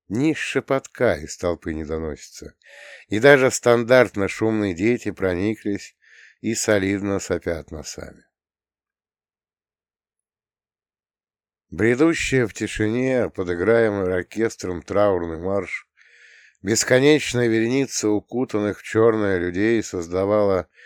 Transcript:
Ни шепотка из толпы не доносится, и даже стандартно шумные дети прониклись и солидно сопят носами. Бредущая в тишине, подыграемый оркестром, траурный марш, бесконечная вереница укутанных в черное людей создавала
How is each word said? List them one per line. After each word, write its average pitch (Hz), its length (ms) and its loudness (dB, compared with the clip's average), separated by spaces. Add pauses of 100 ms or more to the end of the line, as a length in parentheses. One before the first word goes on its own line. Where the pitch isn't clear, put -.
(140)
Ни 143 200 0
шепотка - 800 -2
из 76 240 -12
толпы 85 340 -4
не 78 120 -6
доносится, 78 720 -10 (540)
и 101 100 -2
даже 135 320 8
стандартно 117 800 2
шумные 107 460 -2
дети 107 360 0
прониклись 95 840 -4 (460)
и 113 120 -4
солидно 98 640 0
сопят 82 520 -6
носами. - 520 -16 (3500)
Бредущая 123 760 2
в 98 60 -8
тишине, 113 800 -2
подыграемый 98 840 0
оркестром, 92 680 -4
траурный 92 560 0
марш, 92 500 -6 (720)
бесконечная 127 880 2
вереница 117 640 0
укутанных 104 720 -4
в - 20 -20
черное 107 560 2
людей 101 440 0
создавала 95 840 0 (180)